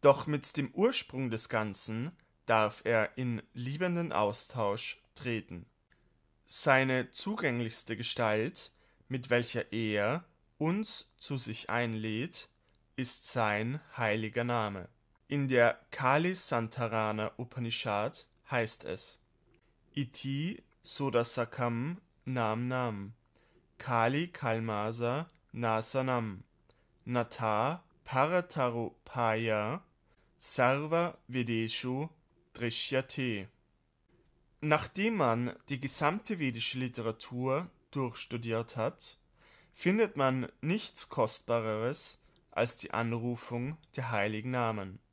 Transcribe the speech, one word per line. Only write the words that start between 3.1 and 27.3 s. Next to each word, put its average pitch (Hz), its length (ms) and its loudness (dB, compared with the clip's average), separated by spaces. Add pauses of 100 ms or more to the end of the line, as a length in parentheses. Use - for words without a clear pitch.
in 123 240 -2 (100)
liebenden 165 600 -2
Austausch 104 880 0 (140)
treten. 107 520 -6 (840)
Seine 131 640 4
zugänglichste 120 840 -2
Gestalt, 113 760 0 (380)
mit 127 220 -6
welcher 120 420 0
er 110 520 0 (340)
uns 185 580 -2
zu - 220 -4
sich 113 320 -6
einlädt, 113 760 -2 (460)
ist - 380 0
sein 113 480 0 (160)
heiliger 110 480 0
Name. 107 440 -2 (380)
In 143 220 0
der 120 320 6 (100)
Kali 156 460 2
Santarana 110 1000 -2
Upanishad 117 920 -4 (200)
heißt 120 360 -2
es: - 360 -8 (720)
Iti 139 680 -4 (220)
Sodasakam 120 1160 0 (240)
Nam 120 440 0
Nam, 113 460 -2 (640)
Kali 127 500 2
Kalmasa 113 1000 -2 (220)
Nasanam, 113 960 0 (600)
Nata 117 760 0 (220)